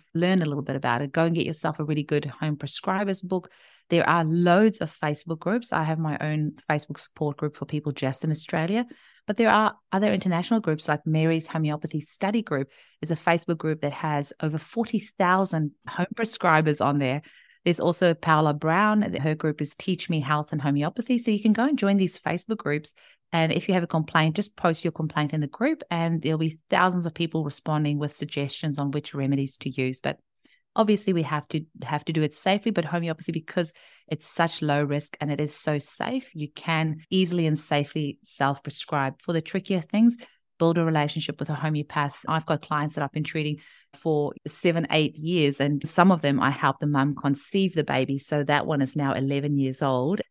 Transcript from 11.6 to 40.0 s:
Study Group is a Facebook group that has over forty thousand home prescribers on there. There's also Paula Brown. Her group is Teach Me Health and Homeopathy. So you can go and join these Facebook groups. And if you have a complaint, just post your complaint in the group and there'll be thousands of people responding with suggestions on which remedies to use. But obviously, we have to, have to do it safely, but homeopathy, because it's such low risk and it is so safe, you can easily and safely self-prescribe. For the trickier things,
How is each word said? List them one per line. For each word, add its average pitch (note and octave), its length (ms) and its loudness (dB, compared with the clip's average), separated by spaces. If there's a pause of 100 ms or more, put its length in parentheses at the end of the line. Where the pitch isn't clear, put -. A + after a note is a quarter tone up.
Study G#3 400 -2
Group C#3 300 -4 (300)
is D#3+ 100 -6
a E3 40 2
Facebook E3+ 420 2
group D#3 240 -2
that C#3+ 100 -2
has C#3+ 500 -2
over D#3 160 0
forty A3 420 -4
thousand F3+ 720 2 (160)
home - 280 -4
prescribers D#3 680 2
on C#3+ 140 2
there. C#3 240 0 (420)
There's F3 160 2
also E3+ 360 4
Paula D#3 400 4
Brown. G3 460 2
Her D3+ 340 0
group D3+ 260 -2
is D3 140 -4
Teach - 340 -4
Me E3 100 0
Health D3+ 320 -2
and D3+ 100 -2
Homeopathy. D3 580 0
So A#3+ 120 -2
you G#3 100 0
can G#3+ 120 4
go A3 120 2
and D4 120 2
join G3+ 200 2
these F#3 220 0
Facebook - 380 -4
groups. D3+ 360 -4 (380)
And E3 200 2
if - 160 -2
you G3 60 2
have F3+ 100 2
a E3+ 40 -4
complaint, D#3+ 480 2
just G3+ 200 -4
post E3+ 280 0
your E3 100 -2
complaint D3+ 400 -2
in D#3 80 0
the D3 60 -2
group - 440 -4
and E3 300 0
there'll D#3+ 160 0
be D#3+ 220 -2 (100)
thousands F3+ 360 2
of D#3+ 80 -4
people D#3+ 300 -2
responding D3 560 -2
with D3 140 -4
suggestions C#3 680 -6
on C#3+ 120 -2
which D3 220 -6
remedies C#3 440 -2
to - 120 -8
use. C3 300 -4
But - 200 -4 (560)
obviously, G#3 360 2
we E3+ 120 0
have D3 260 -4
to, D#3 160 -4 (180)
have - 220 -4
to E3 80 -4
do D#3 80 2
it D#3 140 0
safely, G#3 360 0
but F#3 140 0
homeopathy, E3 460 -4
because E3 420 -4 (340)
it's - 200 -6
such - 340 0
low D3 220 2
risk C#3+ 360 -4
and D3 120 -2
it C#3+ 100 -2
is D3+ 140 -4
so D3+ 240 -2
safe, - 560 -6
you D3+ 160 -8
can D#3+ 460 -2 (120)
easily F3+ 380 2
and D#3 100 4
safely D3 640 -2
self-prescribe. C#3 960 -4
For F3+ 120 -4
the D#3+ 80 0
trickier F#3+ 400 -2
things, A#3 360 4 (420)